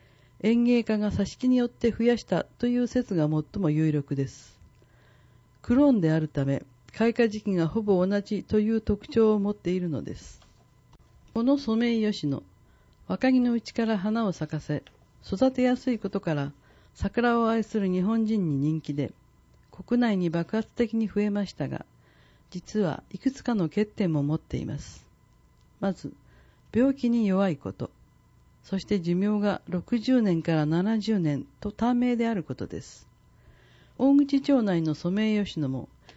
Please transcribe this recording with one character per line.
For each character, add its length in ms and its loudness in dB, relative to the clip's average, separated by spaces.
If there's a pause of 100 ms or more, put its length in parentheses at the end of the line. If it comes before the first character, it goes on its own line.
(420)
園 220 2
芸 180 4
家 160 0
が 140 -2
挿 120 0
し 120 -8
木 120 -2
に 80 6
よ 100 2
っ 20 -2
て 240 -2
増 120 -2
や 140 4
し 60 -14
た 200 0 (140)
と 80 -2
い 100 0
う 120 0
説 260 -2
が 140 2
最 340 -2
も 80 2
有 220 2
力 240 -2
で 100 -2
す。 300 -18 (1080)
ク 120 0
ロ 140 6
ー 40 6
ン 80 2
で 120 2
あ 80 2
る 80 -2
た 160 -2
め、 180 -2 (300)
開 200 0
花 160 2
時 140 -8
期 120 -2
が 120 2
ほ 160 -2
ぼ 240 2
同 140 0
じ 240 -6
と 160 0
い 100 0
う 100 0
特 280 -4
徴 260 4
を 60 0
持 100 -2
っ 40 -2
て 180 -4
い 80 -2
る 80 -4
の 140 -4
で 120 -10
す。 260 -20 (920)
こ 80 -2
の 160 4
ソ 160 -2
メ 220 2
イ 60 0
ヨ 100 0
シ 140 -6
ノ、 160 -4 (640)
若 240 0
木 80 4
の 120 2
う 80 0
ち 120 -14
か 140 -2
ら 120 0
花 280 -2
を 60 0
咲 160 -6
か 120 -6
せ、 240 -6 (420)
育 240 2
て 120 -2
や 140 2
す 140 -4
い 80 0
こ 120 -8
と 100 -4
か 140 -2
ら、 180 -4 (420)
桜 460 0
を 100 2
愛 140 0
す 160 -4
る 80 0
日 140 0
本 240 0
人 220 0
に 80 0
人 240 0
気 140 -6
で、 180 -4 (600)
国 280 -2
内 160 2
に 140 0
爆 260 -2
発 120 -4
的 280 -2
に 120 0
増 140 -2
え 80 0
ま 160 -2
し 60 -12
た 160 -6
が、 160 -8 (640)
実 280 -8
は 320 -2
い 80 -10
く 140 -2
つ 100 -14
か 140 -2
の 80 0
欠 220 -2
点 260 -2
も 100 0
持 140 0
っ 20 -2
て 180 -10
い 100 -6
ま 120 -8
す。 260 -18 (760)
ま 120 -2
ず、 200 -12 (600)
病 220 2
気 160 -2
に 160 2
弱 240 2
い 60 -4
こ 160 -10
と、 180 -8 (720)
そ 160 -6
し 60 -10
て 160 -2
寿 160 0
命 240 0
が 280 0
六 300 -2
十 240 2
年 200 2
か 120 0
ら 100 2
七 360 0
十 180 0
年 260 0 (160)
と 120 -8
短 260 0
命 180 0
で 120 0
あ 60 -2
る 100 -4
こ 100 -8
と 140 -8
で 140 -10
す。 240 -20 (920)
大 160 4
口 280 4
町 200 4
内 200 2
の 120 0
ソ 160 -4
メ 220 0
イ 40 2
ヨ 100 -2
シ 120 -10
ノ 100 -2
も、 200 -6 (280)